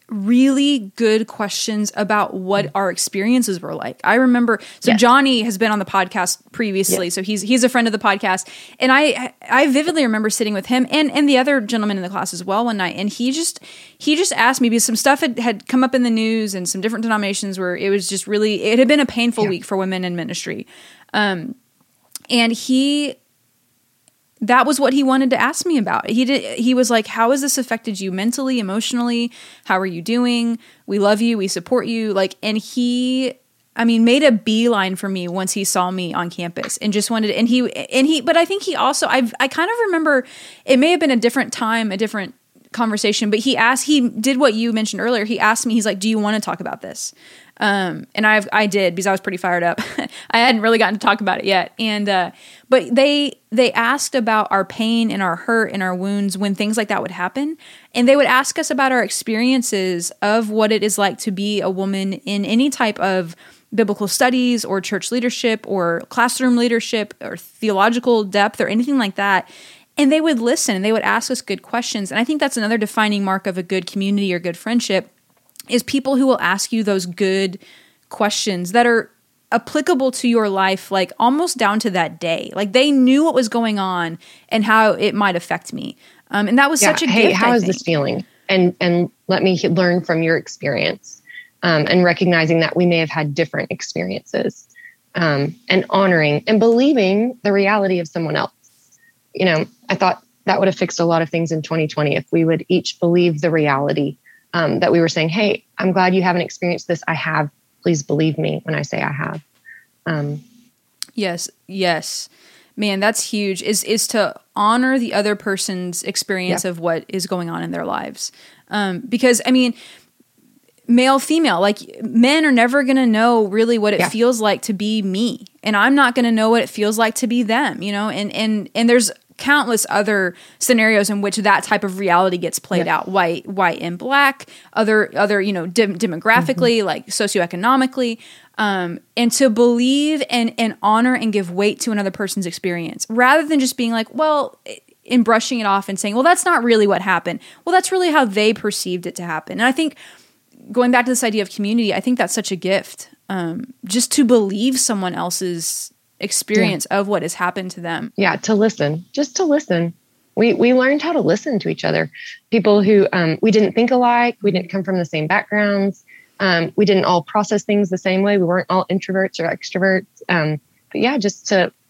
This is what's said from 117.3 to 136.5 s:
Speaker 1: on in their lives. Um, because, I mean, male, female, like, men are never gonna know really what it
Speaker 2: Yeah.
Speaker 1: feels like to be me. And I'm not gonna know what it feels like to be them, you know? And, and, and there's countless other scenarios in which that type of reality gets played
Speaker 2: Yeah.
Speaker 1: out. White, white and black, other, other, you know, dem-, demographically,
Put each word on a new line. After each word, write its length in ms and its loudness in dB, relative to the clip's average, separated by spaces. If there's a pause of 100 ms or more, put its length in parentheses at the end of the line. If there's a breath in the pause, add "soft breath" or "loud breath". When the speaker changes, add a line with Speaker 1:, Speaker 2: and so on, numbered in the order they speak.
Speaker 1:
on 120 -6
in 80 -8
their 140 -6
lives. 480 -8 (380 soft breath)
Um, 360 -2
because, 380 2
I 60 0
mean, 240 2 (1120 loud breath)
male, 300 6
female, 420 2
like, 420 -2
men 420 4
are 80 2
never 300 4
gonna 240 2
know 400 4
really 320 2
what 160 2
it 60 0
Speaker 2:
Yeah. 80 2
Speaker 1:
feels 320 2
like 220 0
to 100 -4
be 300 -2
me. 420 -2 (180)
And 140 0
I'm 180 4
not 200 4
gonna 180 2
know 180 2
what 120 4
it 60 -4
feels 300 -2
like 180 2
to 100 -2
be 160 0
them, 400 -2
you 100 -4
know? 160 -2
And, 240 -6
and, 420 -2
and 160 2
there's 200 4 (280)
countless 500 0
other 460 0 (240 loud breath)
scenarios 520 4
in 100 -2
which 160 -2
that 280 4
type 200 0
of 140 -6
reality 380 2
gets 220 -6
played 280 -2
Speaker 2:
Yeah. 120 0
Speaker 1:
out. 100 -6
White, 400 0
white 320 0
and 180 -8
black, 480 0 (260 loud breath)
other, 440 2
other, 240 2
you 120 -2
know, 140 -4
dem-, 320 0
demographically, 800 2